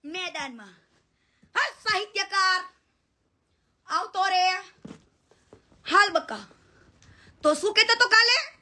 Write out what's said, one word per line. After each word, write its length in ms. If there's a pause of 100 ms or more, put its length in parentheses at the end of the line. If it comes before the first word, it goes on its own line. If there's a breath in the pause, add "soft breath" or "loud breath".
મેદાનમાં. 680 (800)
હા, 140
સાહિત્યકાર, 920 (1200)
આવતો 400
રે. 240 (1400)
હાલ 180
બકા. 380 (960 soft breath)
તો 100
શું 200
કહેતો 220
તો 120
કાલે? 540